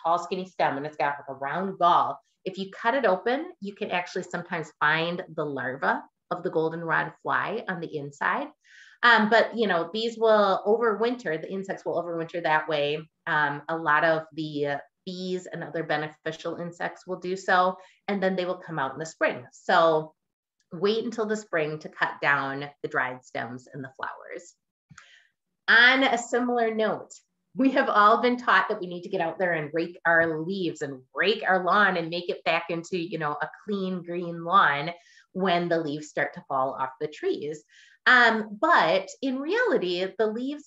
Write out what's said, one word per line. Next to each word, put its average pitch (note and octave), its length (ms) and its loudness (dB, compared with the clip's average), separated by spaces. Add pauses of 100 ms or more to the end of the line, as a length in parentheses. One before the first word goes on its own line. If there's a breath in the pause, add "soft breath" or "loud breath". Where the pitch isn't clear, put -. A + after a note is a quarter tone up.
tall, E3+ 160 2
skinny F#3 280 -6
stem C#3+ 320 -2
and C#3+ 80 -6
it's D3+ 100 -10
got, C#3+ 240 -2
like, - 80 -18
a C3+ 60 -10
round D#3+ 440 -6
gall. D#3 400 4 (280)
If F#3 120 -8
you F#3+ 140 -8
cut A#3 240 -2
it B3+ 100 2
open, C4 540 0
you G3+ 160 -10
can F#3 160 -8
actually F3+ 320 -4
sometimes E3+ 560 -8
find E3 460 0 (100)
the D#3+ 80 -2
larva C#3+ 600 -4 (280)
of F3 120 -6
the F#3 80 -4
goldenrod D#3+ 600 -2 (100)
fly D3 460 -4
on F3 140 -6
the D#3 160 -8
inside. F#3 500 -4 (560 loud breath)
Um, A3 260 6
but, G#3+ 260 4
you A3 120 2
know, E3+ 260 0
these A3+ 240 -4
will G#3 480 4
overwinter, A3 760 0
the - 120 -10
insects F#3+ 340 -8
will E3 160 -2
overwinter E3+ 400 -6
that D#3+ 260 2
way. D3+ 400 -2 (200)
Um, D3+ 400 0
a E3 100 -4
lot D#3 260 2
of D#3+ 300 2
the, D3+ 340 -4
uh, C#3 100 -2 (280)
bees F#3 400 -6
and E3 180 -10
other D#3+ 200 -6
beneficial D#3 760 -6
insects E3+ 480 -10
will F3+ 140 -8
do F3+ 160 -6
so, F#3 420 2 (300 loud breath)
and G3+ 140 -2
then F#3+ 140 2
they F3+ 100 -2
will F3+ 120 -2
come D#3+ 220 -8
out C3+ 140 -2
in C3+ 60 -10
the D#3+ 60 -8
spring. G#3+ 460 -4
So E3 640 2 (560)
wait G#3 320 0
until A3 240 -4
the G#3+ 100 -2
spring D#3 420 -4
to - 100 -14
cut - 300 -4
down C#3 480 0 (140)
the D3+ 60 -6
dried C3 360 -4
stems B2 480 -10
and C#3+ 120 -12
the - 120 -14
flowers. - 600 -12 (1120 loud breath)
On B3 360 6
a A#3 140 4
similar A#3+ 560 0
note, G#3+ 400 -2 (420)
we B3+ 160 4
have B3+ 180 2
all G#3 320 6
been B3 160 2
taught G3+ 320 2
that G#3 100 -2
we F3+ 80 -6
need F3 160 -8
to F3 60 -12
get F#3 120 0
out E3 160 -4
there F3+ 160 0
and D3+ 200 -4
rake E3+ 320 -4
our E3 360 4
leaves E3+ 400 -4
and C3+ 200 -8 (120)
rake F#3+ 340 0
our F3+ 160 2
lawn F#3 340 4
and E3 120 -4
make F3 200 -4
it - 140 -6
back E3+ 260 0
into, E3+ 280 -6
you E3 220 -6
know, D3 220 -2
a D3+ 80 -6 (140)
clean F#3 380 -4
green E3+ 420 -8
lawn E3 480 2 (420 loud breath)
when F3 360 2
the E3 100 2
leaves D3+ 300 -6
start - 240 -4
to - 140 -18
fall C3+ 260 0
off C3 260 -4
the D3+ 80 -4
trees. D#3 560 -6 (440 soft breath)
Um, A3 540 6
but F#3+ 480 4 (140)
in C4 160 -2
reality, C#4 680 0 (140)
the A3 80 2
leaves C4 400 -6